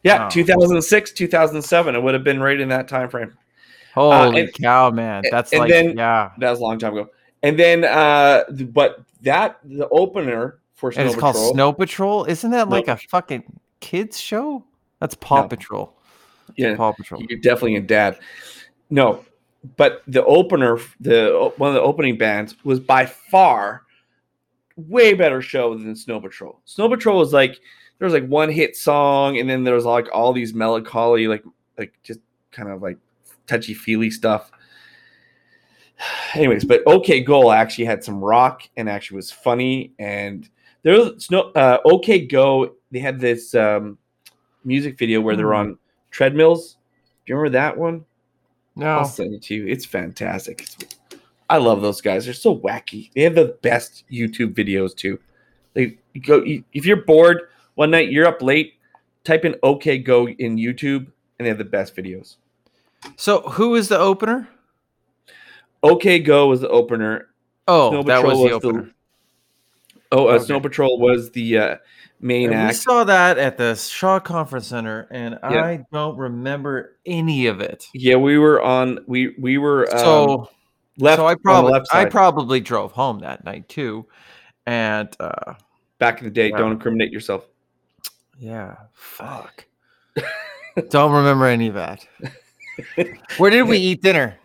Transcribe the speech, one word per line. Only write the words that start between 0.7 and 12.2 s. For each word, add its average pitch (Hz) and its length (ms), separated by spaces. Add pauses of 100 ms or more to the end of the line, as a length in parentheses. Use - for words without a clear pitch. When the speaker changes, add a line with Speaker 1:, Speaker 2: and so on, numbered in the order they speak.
Speaker 1:
six, 208 300
two 170 160
thousand 156 340
seven. 160 340
It 120 80
would 131 100
have 131 100
been 135 180
right 139 180
in 131 100
that 131 180
time 127 220
frame. 117 280 (560)
Speaker 2:
Holy 143 220
Speaker 1:
Uh, 139 160 (120)
and - 100
Speaker 2:
cow, 127 380
man. 110 320
Speaker 1:
and, - 80
Speaker 2:
That's 120 200
Speaker 1:
and 151 100
Speaker 2:
like, - 80
Speaker 1:
then 165 280
Speaker 2:
yeah. 113 420
Speaker 1:
that 123 100
was 120 100
a 120 40
long 113 160
time 110 140
ago. 104 160 (340)
And 151 160
then, 170 260
uh, 143 600
th-, 131 280
but - 280 (200)
that, 160 420
the 143 260
opener 151 680 (160)
for 131 140
Speaker 2:
And 120 60
Speaker 1:
Snow 135 120
Speaker 2:
it's 117 80
called 123 200
Speaker 1:
Patrol 113 180
Speaker 2:
Snow 139 200
Patrol? 196 520